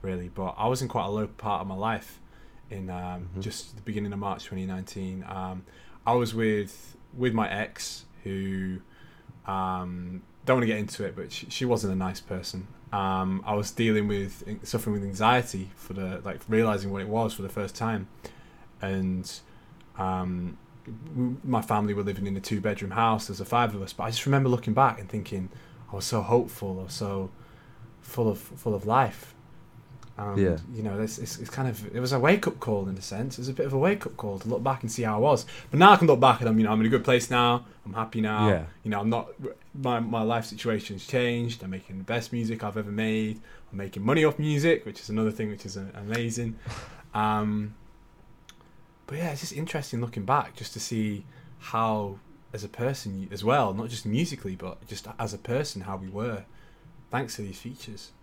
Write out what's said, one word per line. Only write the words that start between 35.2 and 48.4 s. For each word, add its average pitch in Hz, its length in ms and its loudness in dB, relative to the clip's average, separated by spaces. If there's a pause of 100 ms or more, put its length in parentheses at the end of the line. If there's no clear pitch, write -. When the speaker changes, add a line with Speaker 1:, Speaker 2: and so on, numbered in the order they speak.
Speaker 1:
But 143 100 2
now 196 120 12
I - 60 12
can 170 100 8
look 131 140 10
back 120 180 8
and 120 80 2
I'm, 110 100 6
you 110 60 8
know, 107 80 6
I'm 110 80 6
in 110 60 6
a 113 40 6
good 120 140 6
place 123 260 4
now. 120 360 4 (200)
I'm 101 60 -8
happy 110 300 -2
now. 107 260 4
Speaker 2:
Yeah. 87 160 6 (200)
Speaker 1:
You 110 80 -2
know, 101 100 0
I'm 110 80 2
not, - 240 0 (400)
my, 123 260 0
my 117 220 0
life 113 240 2
situation's 101 600 -2
changed. 120 580 0
I'm 95 60 -6
making 95 280 -8
the 95 80 -8
best 117 260 -2
music 113 320 -2
I've 104 140 -4
ever 101 140 -4
made. 110 500 0 (300)
I'm 95 60 -8
making 98 280 -6
money 156 180 6
off 151 160 4
music, 151 460 4
which - 160 -12
is - 80 -14
another 110 220 2
thing 107 180 -4
which 101 160 -10
is, 95 120 -10
uh, 98 80 -8 (100)
amazing. 117 680 -4
Speaker 2:
<laughs> - 500 -12
Speaker 1:
Um, 107 600 0 (1300)